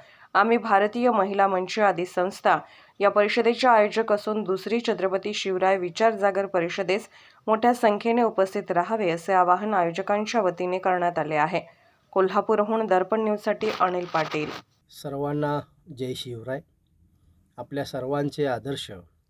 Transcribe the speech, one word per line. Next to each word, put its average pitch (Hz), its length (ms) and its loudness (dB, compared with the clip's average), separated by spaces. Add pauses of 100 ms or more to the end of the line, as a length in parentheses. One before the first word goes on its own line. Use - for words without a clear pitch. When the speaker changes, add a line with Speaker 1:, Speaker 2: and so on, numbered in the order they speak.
(340)
Speaker 1:
आम्ही 226 220 4
भारतीय 220 540 2
महिला 196 360 2
मंच 185 320 -2
आदी 180 280 2
संस्था 185 520 0 (420)
या 202 80 4
परिषदेचे 220 600 2
आयोजक 220 440 4
असून 214 300 -2
दुसरी 190 460 -2
छत्रपती 190 460 -2
शिवराय 190 420 0
विचार 180 340 0
जागर 196 360 0
परिषदेस 185 600 -2 (380)
मोठ्या 220 280 2
संख्येने 233 480 2
उपस्थित 202 480 0
राहावे 185 400 0
असे 170 220 -2
आवाहन 185 420 4
आयोजकांच्या 196 640 0
वतीने 180 380 -2
करण्यात 175 400 0
आले 156 160 -2
आहे. 160 260 0 (520)
कोल्हापूरहून 208 720 0
दर्पण 185 340 0
न्यूजसाठी 208 480 -2 (120)
अनिल 180 240 0
पाटील. 156 460 -4 (400)
Speaker 2:
सर्वांना 147 720 -4 (380)
जय 127 160 -6
शिवराय. 123 460 -10 (960)
आपल्या 139 280 -8
सर्वांचे 143 640 -4
आदर्श 123 460 -6 (380)